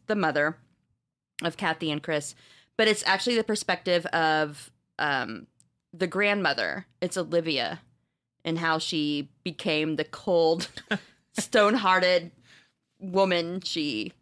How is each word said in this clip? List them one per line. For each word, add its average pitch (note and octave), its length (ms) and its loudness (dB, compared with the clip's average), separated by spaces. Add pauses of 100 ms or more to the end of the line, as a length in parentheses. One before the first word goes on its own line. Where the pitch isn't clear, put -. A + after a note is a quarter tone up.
the G#3+ 80 0
mother D#3 420 0 (840)
of E3 160 -4
Kathy E3 320 -2
and D3+ 140 -4
Chris, D3 320 -4 (400)
but A3 140 4
it's G#3+ 160 2
actually G3 320 2
the A3+ 80 0
perspective F3+ 640 0
of, D#3 640 0 (260)
um, B2+ 500 -2 (460)
the F3 140 -2
grandmother. F3+ 800 0 (160)
It's F3+ 160 -4
Olivia, D#3 600 -2 (640)
and E3 160 -2
how E3 180 0
she D3 520 -4 (160)
became D#3 500 -2
the D3+ 80 -2
cold, E3 640 2 (220)
<laughs> G#3 100 -2 (400)
stone-hearted F#3 920 4 (680)
woman F3+ 600 0
she D3 500 -4 (100)